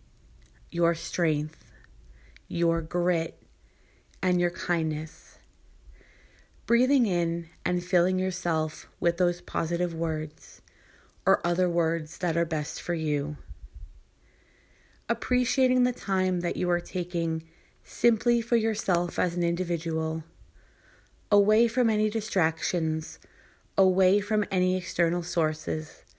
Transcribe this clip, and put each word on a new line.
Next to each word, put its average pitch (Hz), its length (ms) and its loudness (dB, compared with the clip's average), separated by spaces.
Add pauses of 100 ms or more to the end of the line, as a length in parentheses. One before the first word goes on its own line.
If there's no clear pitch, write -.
(720)
your 170 240 0
strength, 156 800 -4 (720)
your 170 340 0
grit, 170 640 -2 (800)
and 180 180 2
your 175 100 2
kindness. 160 880 -4 (1300)
Breathing 247 400 4
in 170 420 0 (160)
and 180 180 0
filling 185 360 2
yourself 170 680 -2 (120)
with 170 160 2
those 175 240 0
positive 170 540 -4
words 160 640 -6 (640)
or - 220 2
other 175 220 2
words 165 500 -2
that 165 180 0
are 170 80 2
best 156 380 -4
for 175 120 -4
you. 151 440 -2 (1700)
Appreciating 254 760 2
the 247 80 2
time 185 480 0
that 170 160 -2
you 175 120 0
are 175 120 2
taking 170 640 -2 (380)
simply 240 600 2
for 233 140 0
yourself 196 640 0
as 175 160 0
an 175 80 0
individual, 165 800 -2 (1080)
away 214 360 6
from 233 220 2
any 214 220 2
distractions, 165 1080 -2 (600)
away 190 420 4
from 214 300 0
any 180 260 2
external 175 460 0
sources, 156 800 -4 (140)